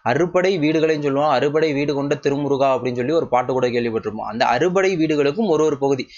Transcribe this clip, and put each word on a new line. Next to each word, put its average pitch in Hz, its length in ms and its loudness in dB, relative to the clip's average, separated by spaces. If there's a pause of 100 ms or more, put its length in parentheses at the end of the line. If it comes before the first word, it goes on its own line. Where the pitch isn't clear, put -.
அறுபடை 180 580 0
வீடுகளையும் 156 440 0
சொல்லுவோம். 143 260 0
"அறுபடை 147 440 2
வீடு 147 200 -2
கொண்ட 139 220 -2
திருமுருகா" 139 560 0
அப்படின்னு 123 240 -2
சொல்லி 123 160 -2
ஒரு 156 160 0
பாட்டு 127 260 0
கூட 127 140 0
கேள்விப்பட்டிருப்போம். 110 600 -4
அந்த 117 160 -2
அறுபடை 180 500 2
வீடுகளுக்கும் 151 520 0
ஒரு 156 160 2
ஒரு 147 140 0
பகுதி, 139 300 -2 (100)